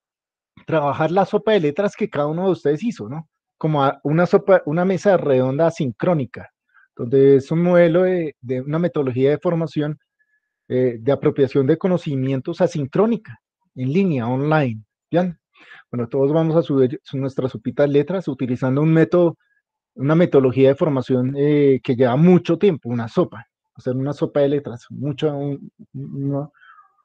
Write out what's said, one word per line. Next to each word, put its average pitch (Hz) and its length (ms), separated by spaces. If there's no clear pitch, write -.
trabajar 147 440
la 185 160
sopa 214 280
de 202 80
letras 160 340
que 214 140
cada 147 180
uno 165 180
de 190 60
ustedes 151 320
hizo, 202 240
¿no? 151 220
Como 151 260
a-, 139 200
una 160 220
sopa, 190 400
una 160 180
mesa 185 320
redonda 139 520
asincrónica, 147 840
donde 135 420
es 135 120
un 165 140
modelo 175 400
de, 180 380
de 127 200
una 147 160
metodología 135 520
de 147 80
formación, 156 600
eh, 127 320
de 113 120
apropiación 139 540
de 156 120
conocimientos 143 840
asincrónica, 170 800
en 127 180
línea, 160 340
online, 131 560
¿bien? 175 300
Bueno, 120 200
todos 139 240
vamos 160 240
a 170 40
subir 135 420
su-, - 140
nuestras 131 360
sopitas 127 340
de 143 60
letras 147 340
utilizando 131 540
un 160 100
método, 160 460
una 143 200
metodología 135 540
de 135 60
formación, 135 640
eh, 143 460
que 135 120
lleva 123 200
mucho 170 420
tiempo, 165 320
una 120 180
sopa, 117 400
hacer 127 200
una 135 180
sopa 147 260
de 143 100
letras, 135 400
mucho, 139 460
un, 139 360
un, 139 560